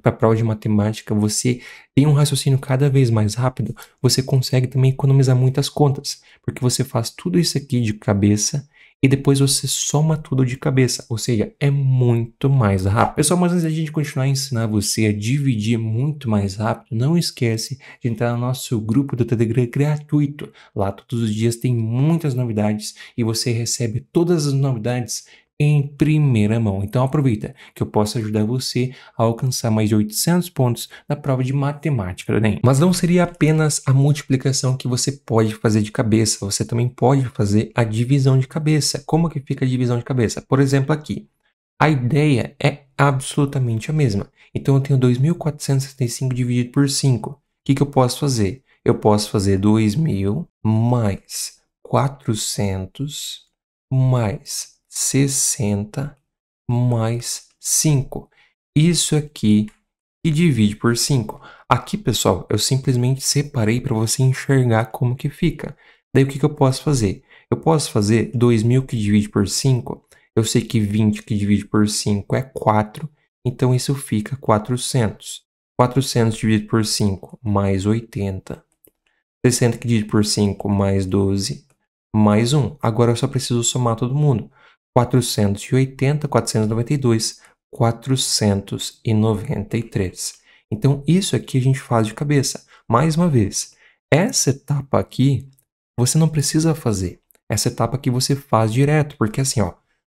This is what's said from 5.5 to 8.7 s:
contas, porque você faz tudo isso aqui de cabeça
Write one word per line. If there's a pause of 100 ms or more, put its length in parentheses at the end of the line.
contas, (200)
porque
você
faz
tudo
isso
aqui
de
cabeça (340)